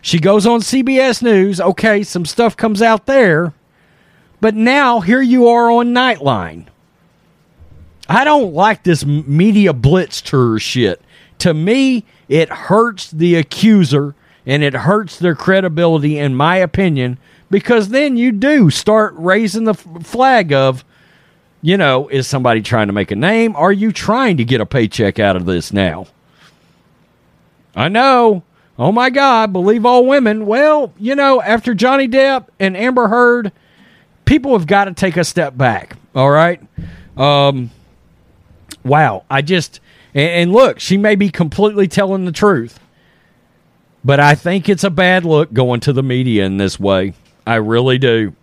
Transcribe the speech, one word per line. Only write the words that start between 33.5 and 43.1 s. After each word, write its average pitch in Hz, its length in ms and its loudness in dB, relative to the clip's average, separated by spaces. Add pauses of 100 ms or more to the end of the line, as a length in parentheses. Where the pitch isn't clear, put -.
people 247 280 2
have 170 140 0
gotta 196 260 0
take 180 240 -4
a 175 60 0
step 143 340 -4
back, 117 380 -2 (180)
all 131 160 2
right? 165 320 2 (560)
Um, 139 540 0 (1120)
wow. 135 420 2
I 139 140 -2
just, 165 380 -4 (340)
and, 147 160 0
and 175 240 0
look, 226 260 4
she 185 180 -2
may 214 180 2
be 196 160 0
completely 196 560 -2
telling 190 380 -2
the 175 60 -6
truth, 147 480 -2 (1300)